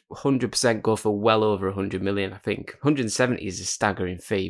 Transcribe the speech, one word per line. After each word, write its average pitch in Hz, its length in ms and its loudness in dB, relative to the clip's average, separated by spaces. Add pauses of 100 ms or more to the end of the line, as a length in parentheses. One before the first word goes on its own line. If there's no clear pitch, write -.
(120)
hundred 127 400 0
percent 113 320 2
go 113 120 4
for 107 240 0
well 110 240 4
over 98 240 2
a 95 60 0
hundred 98 300 -2
million, 98 300 -2
I 95 40 -14
think. - 460 -6
Hundred 135 280 2
seventy 123 360 0
is 92 120 -6
a 95 60 -10
staggering 92 540 -2
fee, 95 300 -2